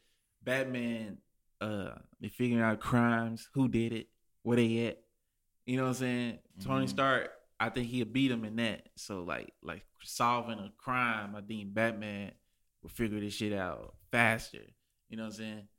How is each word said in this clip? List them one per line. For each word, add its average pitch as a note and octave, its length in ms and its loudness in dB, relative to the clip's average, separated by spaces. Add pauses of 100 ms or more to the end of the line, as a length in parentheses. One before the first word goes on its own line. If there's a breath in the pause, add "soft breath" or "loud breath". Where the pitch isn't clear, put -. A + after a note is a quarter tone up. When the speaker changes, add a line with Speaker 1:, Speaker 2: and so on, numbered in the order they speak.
(440)
Speaker 1:
Batman, A#2+ 760 -2 (440)
uh, G2+ 300 -4 (300)
be G#2+ 80 -6
figuring A#2+ 320 2
out A2 180 4
crimes, A#2 760 2
who C3+ 140 4
did A2+ 260 0
it, A2 140 -6 (360)
where A#2+ 140 4
they A#2 300 4
at. - 120 -6 (680)
You B2+ 120 0
know C3 60 2
what C3 60 2
I'm B2 60 0
saying? B2 440 -2 (220)
Tony C3 240 2
Speaker 2:
Mm-hmm. C3 60 0
Speaker 1:
Stark, C3 400 4 (280)
I A#2 100 2
think B2 200 -2
he'll B2 160 0
beat C3 260 4
him A2+ 140 -2
in G#2+ 120 -6
that. A2+ 380 -2
So, F#2+ 280 -8
like, C#2+ 300 -6 (100)
like, E2 200 -10 (200)
solving A#2 560 0
a G2+ 180 -10
crime, A2+ 580 -2
I G#2 60 -10
think G2+ 320 -8
Batman G#2+ 580 0 (500)
will - 80 -16
figure G#2 300 -2
this G#2 140 -4
shit G#2 200 -2
out F2 420 -6 (160)
faster. A2+ 500 2 (480)
You A2 80 -10
know A2 60 -6
what A2 100 -8
I'm - 20 -12
saying? G#2+ 320 -10 (120)